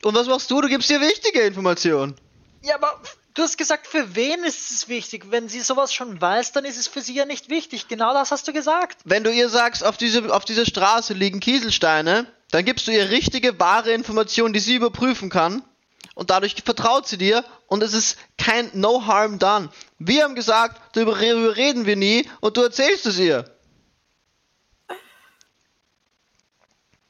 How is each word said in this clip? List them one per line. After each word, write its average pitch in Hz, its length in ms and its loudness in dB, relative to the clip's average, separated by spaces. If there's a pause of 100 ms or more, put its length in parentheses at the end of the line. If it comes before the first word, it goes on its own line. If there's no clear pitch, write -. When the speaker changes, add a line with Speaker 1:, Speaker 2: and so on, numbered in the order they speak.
Speaker 1:
Und 214 100 2
was 240 140 2
machst 262 220 0
du? 277 100 2
Du 285 80 2
gibst 262 220 0
ihr 294 100 2
wichtige 370 400 2
Informationen. 175 760 0 (480)
Speaker 2:
Ja, 294 140 -2
aber 294 240 -2 (340)
du 311 80 -2
hast - 160 -2
gesagt, 302 300 -2
für 226 280 -4
wen 311 280 -2
ist - 260 -6
es - 180 -6
wichtig? 202 420 -10
Wenn 233 180 -2
sie 233 120 -10
sowas 262 320 -2
schon 220 280 -8
weiß, 202 320 0
dann 277 120 -2
ist 269 120 -10
es 247 120 -6
für 277 120 -10
sie 247 140 -10
ja 277 100 0
nicht 277 240 -12
wichtig. 302 400 -6
Genau 226 240 -2
das 277 180 0
hast 294 160 -4
du 311 60 -6
gesagt. 311 520 -2
Speaker 1:
Wenn 214 200 0
du 226 80 2
ihr 240 160 2
sagst, 233 360 0
auf 208 120 2
diese, 226 380 0
auf 202 100 2
dieser 226 220 0
Straße 220 480 2
liegen 196 260 -2
Kieselsteine, 208 840 2 (240)
dann 175 140 2
gibst 247 240 -2
du 226 40 0
ihr 202 180 2
richtige, 240 500 0
wahre 214 320 2
Informationen, 226 600 0
die 214 80 0
sie 220 140 0
überprüfen 233 560 0
kann. 185 320 0 (520)
Und 180 160 -6
dadurch 190 340 2
vertraut 247 420 0
sie 208 120 -8
dir 220 260 2 (240)
und 202 140 0
es 208 100 -2
ist - 260 -2 (200)
kein 226 340 0
No 208 340 2
Harm 208 320 2
Done. 190 300 2 (320)
Wir 254 240 2
haben 269 100 -4
gesagt, 226 600 -2
darüber 220 240 2
re-, 226 360 2
reden 247 300 0
wir 208 80 2
nie 208 340 2 (120)
und 214 160 0
du 247 60 4
erzählst 269 440 2
es 190 140 -2
ihr. 143 240 2 (3750)